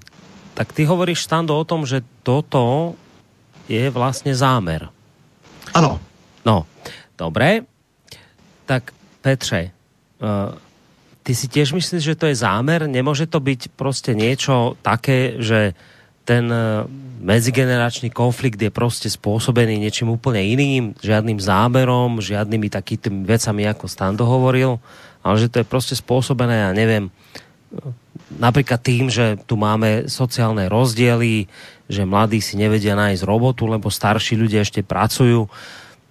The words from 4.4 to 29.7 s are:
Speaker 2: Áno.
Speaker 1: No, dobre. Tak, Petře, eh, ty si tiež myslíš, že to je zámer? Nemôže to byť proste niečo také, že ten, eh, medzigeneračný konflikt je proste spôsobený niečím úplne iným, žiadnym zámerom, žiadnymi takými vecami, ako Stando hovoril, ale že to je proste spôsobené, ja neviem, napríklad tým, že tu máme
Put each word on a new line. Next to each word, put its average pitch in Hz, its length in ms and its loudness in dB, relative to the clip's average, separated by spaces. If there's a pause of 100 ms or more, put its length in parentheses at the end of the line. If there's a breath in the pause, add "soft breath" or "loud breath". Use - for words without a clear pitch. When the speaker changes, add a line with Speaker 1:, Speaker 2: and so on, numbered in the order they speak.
Speaker 2:
Áno. 123 240 4 (480)
Speaker 1:
No, 98 240 2 (480 loud breath)
dobre. 123 480 0 (1040 loud breath)
Tak, 127 240 -2 (240)
Petře, 107 560 -2
eh, - 760 -6 (760)
ty 127 80 0
si 123 160 -4
tiež 147 240 2
myslíš, 175 280 -2
že 156 120 -2
to 160 160 0
je 127 80 0
zámer? 127 480 2
Nemôže 139 400 0
to 160 160 -2
byť 131 320 -4
proste 131 400 -4
niečo 120 720 0
také, 127 560 0
že 107 320 2 (480 soft breath)
ten, 120 240 2
eh, 113 400 -2 (320)
medzigeneračný 120 960 0
konflikt 120 480 -2
je 104 80 0
proste 117 400 -2
spôsobený 113 720 0
niečím 107 240 -2
úplne 113 320 0
iným, 123 640 0
žiadnym 107 400 0
zámerom, 120 800 2
žiadnymi 104 480 -2
takými 98 560 -6
vecami, 104 400 0
ako 104 240 -4
Stando 101 320 -2
hovoril, 127 560 2 (480 loud breath)
ale 107 160 4
že 117 80 2
to 127 80 -2
je 110 80 0
proste 127 320 -2
spôsobené, 120 640 0
ja 95 80 2
neviem, 107 400 0 (1300 loud breath)
napríklad 127 420 2
tým, 127 300 0
že 117 340 2
tu 113 140 -2
máme 110 500 2